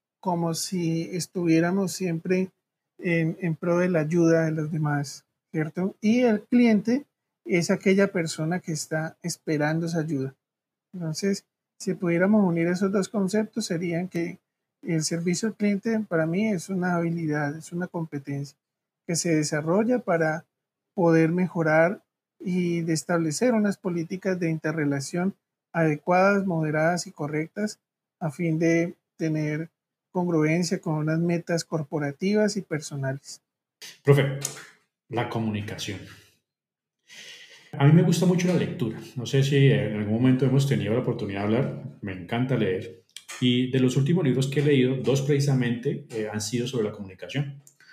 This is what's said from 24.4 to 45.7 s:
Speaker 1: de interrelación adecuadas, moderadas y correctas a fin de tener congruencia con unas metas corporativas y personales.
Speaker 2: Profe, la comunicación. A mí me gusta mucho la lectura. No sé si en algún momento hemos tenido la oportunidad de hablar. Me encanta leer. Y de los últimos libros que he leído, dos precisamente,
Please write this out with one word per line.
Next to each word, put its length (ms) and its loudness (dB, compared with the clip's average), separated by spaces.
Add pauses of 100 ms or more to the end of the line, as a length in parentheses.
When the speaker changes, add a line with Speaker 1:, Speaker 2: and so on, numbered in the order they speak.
Speaker 1:
de 80 0
interrelación 840 -2 (400)
adecuadas, 720 2
moderadas 600 0
y 60 -18
correctas 640 -6 (400)
a 120 -4
fin 280 -2
de 360 2 (240)
tener 500 -4 (440)
congruencia 680 0
con 140 -4
unas 240 0
metas 460 0
corporativas 920 -2
y 60 -6
personales. 800 -8 (600)
Speaker 2:
Profe, 360 6 (720)
la 180 -2
comunicación. 720 -6 (1700)
A 140 2
mí 60 8
me 100 8
gusta 220 2
mucho 240 2
la 60 2
lectura. 440 -4 (180)
No 100 -6
sé 160 2
si 240 4
en 300 2
algún 180 -2
momento 320 4
hemos 200 2
tenido 280 0
la 60 2
oportunidad 400 -4
de 40 -2
hablar. 560 -2
Me 120 -8
encanta 440 -2
leer. 480 -2 (340)
Y 320 2
de 100 2
los 180 4
últimos 260 2
libros 220 2
que 140 -2
he 40 0
leído, 320 4
dos 240 0
precisamente, 880 0